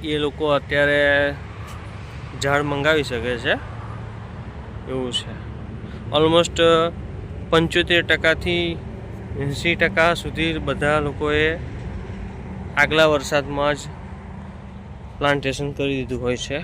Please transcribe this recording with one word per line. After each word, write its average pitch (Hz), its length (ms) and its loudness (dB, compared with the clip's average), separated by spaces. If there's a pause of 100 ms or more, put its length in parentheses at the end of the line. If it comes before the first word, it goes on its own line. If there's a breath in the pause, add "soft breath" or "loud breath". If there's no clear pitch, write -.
એ 151 140 -2
લોકો 147 300 -2
અત્યારે 143 840 4 (1080)
ઝાડ 143 200 4
મંગાવી 147 420 4
શકે 123 340 -2
છે, 135 160 0 (1400)
એવું 131 220 -4
છે. 127 200 -6 (800 loud breath)
Almost 160 500 6 (880)
પંચોતેર 165 560 4
ટકાથી 165 720 2 (640)
એંસી 143 360 0
ટકા 165 380 4
સુધી 156 440 -2
બધા 143 420 2
લોકોએ 151 580 0 (1200)
આગલા 147 280 6
વરસાદમાં 143 720 2
જ - 20 -8 (1400)
પ્લાન્ટેશન 143 540 0
કરી 139 240 -2
દીધું 123 260 -4
હોય 123 160 0
છે 139 260 -6